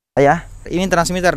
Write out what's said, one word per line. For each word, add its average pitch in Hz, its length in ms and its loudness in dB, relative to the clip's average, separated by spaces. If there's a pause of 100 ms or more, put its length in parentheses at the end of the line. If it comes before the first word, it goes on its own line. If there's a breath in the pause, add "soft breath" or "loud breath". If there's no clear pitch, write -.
(120)
saya? 143 320 2 (240)
Ini 175 240 -4
transmitter 175 440 0